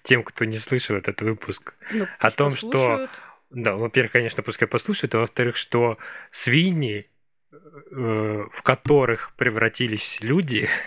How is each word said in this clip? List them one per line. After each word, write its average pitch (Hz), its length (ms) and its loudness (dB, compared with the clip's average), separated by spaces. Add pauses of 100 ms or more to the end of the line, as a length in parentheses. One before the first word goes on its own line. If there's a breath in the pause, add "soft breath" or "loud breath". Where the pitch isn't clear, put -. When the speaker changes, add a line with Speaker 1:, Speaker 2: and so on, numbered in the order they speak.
Speaker 1:
тем, 120 200 6
кто - 220 -4
не 110 120 -2
слышал 113 380 -2
этот 98 260 -4
выпуск, - 540 -4 (160 loud breath)
Speaker 2:
Ну, 214 120 0 (160 loud breath)
Speaker 1:
о - 60 2
Speaker 2:
пусть - 120 2
Speaker 1:
том, 143 180 2
что 220 140 -8
Speaker 2:
послушают. 127 400 2 (400 loud breath)
Speaker 1:
Да, 113 260 0
во-первых, 113 360 0
конечно, 113 320 0
пускай 113 240 -2
послушают, - 480 -2
а 113 40 6
во-вторых, 120 360 0
что 120 420 0 (340 loud breath)
свиньи, 139 760 0 (440)
э, 147 40 -20 (960)
в - 120 -14
которых 131 720 2
превратились 110 880 -2
люди, 131 460 0 (200 loud breath)